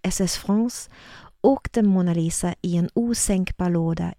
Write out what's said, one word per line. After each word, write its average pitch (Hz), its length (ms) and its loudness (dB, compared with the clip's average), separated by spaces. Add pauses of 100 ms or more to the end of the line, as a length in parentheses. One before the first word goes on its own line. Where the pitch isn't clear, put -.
S - 180 -2
S 185 180 0
France 220 520 -2 (500)
åkte - 420 2
Mona 185 320 4
Lisa 170 480 -2
i 175 140 -2
en 170 180 0
osänkbar 196 760 0
låda 165 480 0